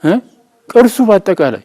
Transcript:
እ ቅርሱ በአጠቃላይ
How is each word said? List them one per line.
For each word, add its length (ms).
እ 100
ቅርሱ 360
በአጠቃላይ 600